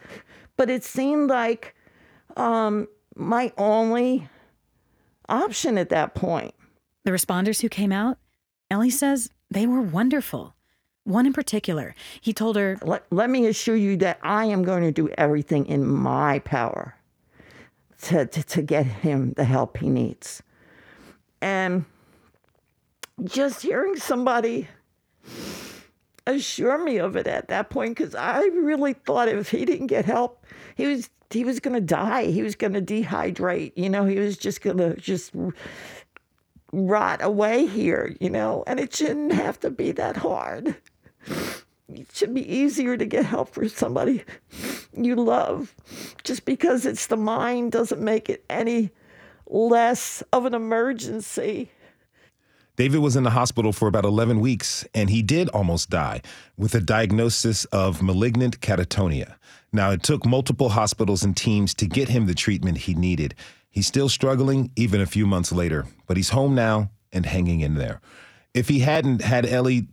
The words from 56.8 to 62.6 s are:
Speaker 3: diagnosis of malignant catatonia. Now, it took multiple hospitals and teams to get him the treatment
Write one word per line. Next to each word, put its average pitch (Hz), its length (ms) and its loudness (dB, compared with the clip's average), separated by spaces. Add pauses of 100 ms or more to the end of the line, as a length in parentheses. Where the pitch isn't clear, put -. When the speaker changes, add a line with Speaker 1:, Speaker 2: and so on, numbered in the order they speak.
Speaker 3:
diagnosis 110 840 2
of 92 340 0
malignant 113 600 2
catatonia. 90 720 0 (400)
Now, 98 160 4
it 95 120 0
took - 220 2
multiple 131 460 2
hospitals 101 520 2
and 101 140 2
teams 104 380 2
to - 120 0
get 127 220 0
him 117 160 4
the 90 100 2
treatment 92 440 0